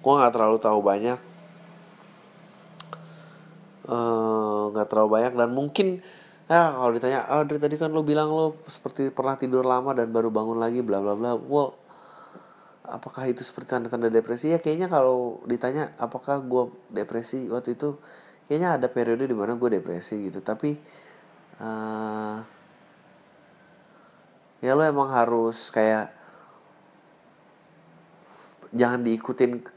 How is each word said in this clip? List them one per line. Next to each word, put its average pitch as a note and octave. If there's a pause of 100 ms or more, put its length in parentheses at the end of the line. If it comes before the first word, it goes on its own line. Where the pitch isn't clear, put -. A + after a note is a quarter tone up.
gua C3+ (120)
nggak A#2+
terlalu A2
tahu G#2+
banyak. G#2 (2750)
Eh, A2 (100)
nggak G#2
terlalu G#2+ (120)
banyak B2
dan A#2+
mungkin, D3 (460)
ya, E3
kalau B2
ditanya, B2
"Ah, D3
dari D3+
tadi D3
kan D#3
lo D#3
bilang D3+
lo D#3 (160)
seperti -
pernah C3+
tidur B2+
lama B2+
dan A#2
baru A2+
bangun A2
lagi, A2+
bla, G2
bla, G#2
bla." A#2+
Well, C#3 (1120)
apakah -
itu A#2+
seperti -
tanda-tanda A#2
depresi? A#2+
Ya, E3
kayaknya E3
kalau B2+
ditanya, B2+
"Apakah C3
gue B2 (200)
depresi?" A#2
Waktu B2
itu, D3 (480)
kayaknya D#3+
ada B2+
periode A#2+
di B2+
mana A2
gue A#2+
depresi F#2
gitu. F#2
Tapi, C#3+ (800)
eh, A2 (2250)
ya, B2
lo D3+
emang C#3
harus A#2
kayak A2 (2500)
jangan B2
diikutin A#2+ (100)